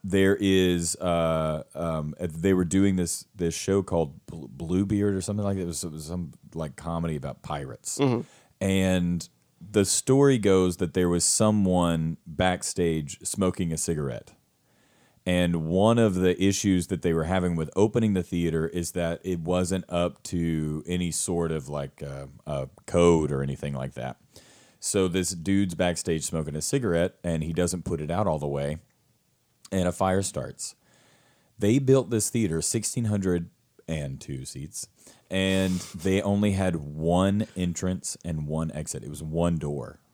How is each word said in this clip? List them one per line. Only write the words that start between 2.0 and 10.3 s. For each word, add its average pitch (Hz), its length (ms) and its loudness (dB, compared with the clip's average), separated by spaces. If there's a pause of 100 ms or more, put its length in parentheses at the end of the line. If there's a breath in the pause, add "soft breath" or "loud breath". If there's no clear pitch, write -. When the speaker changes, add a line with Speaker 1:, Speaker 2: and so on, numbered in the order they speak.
Speaker 1:
they 85 340 0
were 90 120 4
doing 95 300 2
this, 87 300 -4 (100)
this 85 200 -2
show 98 260 0
called 82 460 -4
Bl-, 78 220 -14
Bluebeard 98 680 0
or 92 60 -2
something 104 220 -4
like 98 140 -2
that. 92 60 -4
It 87 40 -4
was, 87 160 -6
it 85 80 -8
was 76 140 -10
some, 85 280 -8 (200)
like, 78 220 -8
comedy 82 400 -4
about 67 260 -10
pirates. 69 560 -8
Speaker 2:
Mm-hmm. 127 240 2 (400 loud breath)
Speaker 1:
And 92 680 2 (320)
the 107 260 2
story 135 520 4